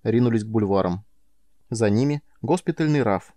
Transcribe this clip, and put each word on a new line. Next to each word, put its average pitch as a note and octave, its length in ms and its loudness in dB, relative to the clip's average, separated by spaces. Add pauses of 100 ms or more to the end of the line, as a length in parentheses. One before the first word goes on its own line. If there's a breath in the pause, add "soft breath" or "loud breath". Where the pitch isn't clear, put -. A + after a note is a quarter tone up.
ринулись A2+ 420 2
к - 20 -10
бульварам. G2 600 -2 (640)
За A2+ 180 0
ними C#3 340 0 (200)
госпитальный D3+ 600 -2
раф. G2+ 340 -2